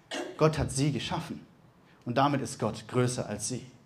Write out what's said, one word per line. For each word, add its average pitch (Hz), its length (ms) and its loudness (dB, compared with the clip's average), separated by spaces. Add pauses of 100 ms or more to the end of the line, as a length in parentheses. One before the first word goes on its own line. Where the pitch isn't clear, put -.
(380)
Gott 156 200 6
hat 127 140 0
sie 139 200 2
geschaffen. - 540 -4 (600)
Und 120 120 0
damit 143 240 4
ist - 180 -8
Gott - 280 -2
größer 123 400 0
als 104 200 -6
sie. 127 180 -6 (200)